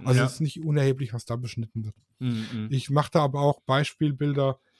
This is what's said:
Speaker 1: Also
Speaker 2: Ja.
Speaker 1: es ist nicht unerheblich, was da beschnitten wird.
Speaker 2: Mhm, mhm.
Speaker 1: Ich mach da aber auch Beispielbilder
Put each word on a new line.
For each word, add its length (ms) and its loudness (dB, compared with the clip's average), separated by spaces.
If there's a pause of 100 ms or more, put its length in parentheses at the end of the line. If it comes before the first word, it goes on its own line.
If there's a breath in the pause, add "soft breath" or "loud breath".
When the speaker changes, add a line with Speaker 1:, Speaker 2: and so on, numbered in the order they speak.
Speaker 1:
Also 180 4
Speaker 2:
Ja. 40 4
Speaker 1:
es 80 -2
ist 80 -14
nicht 240 -2
unerheblich, 480 0
was 120 -8
da 100 -4
beschnitten 500 -6
wird. 100 -10 (220)
Speaker 2:
Mhm, 340 -2
mhm. 200 -4
Speaker 1:
Ich 180 -2
mach 200 2
da 140 2
aber 180 0
auch 200 2
Beispielbilder 960 0 (200)